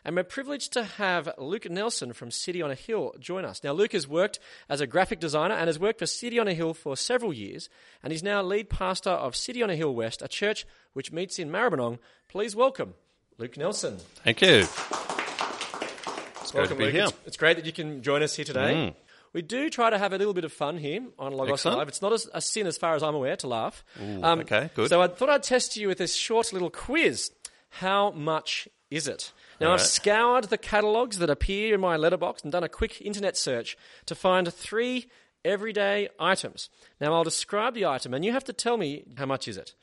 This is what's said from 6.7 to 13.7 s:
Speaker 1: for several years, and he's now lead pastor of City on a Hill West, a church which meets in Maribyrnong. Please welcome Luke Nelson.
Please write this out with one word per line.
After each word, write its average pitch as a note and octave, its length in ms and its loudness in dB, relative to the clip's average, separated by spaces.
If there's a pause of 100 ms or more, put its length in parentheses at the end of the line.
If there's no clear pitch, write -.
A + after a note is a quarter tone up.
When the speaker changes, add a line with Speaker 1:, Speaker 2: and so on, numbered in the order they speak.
Speaker 1:
for C#3 240 -6
several A#3 380 0
years, G#2+ 340 -10 (340)
and C3 80 -6
he's D#3+ 120 -6
now G3+ 180 0
lead G3 300 -2
pastor F#3 400 -2
of F#3 260 0
City B3 260 -4
on A3 60 0
a F3 80 0
Hill D3+ 180 0
West, A2+ 280 -4
a - 60 -8
church - 360 -2 (300)
which - 180 -10
meets F3+ 260 -6
in D#3+ 120 -6
Maribyrnong. D3+ 480 0 (300)
Please G3+ 280 -4
welcome A3 380 2 (420)
Luke A#2+ 220 -10
Nelson. D#3 400 -4 (260)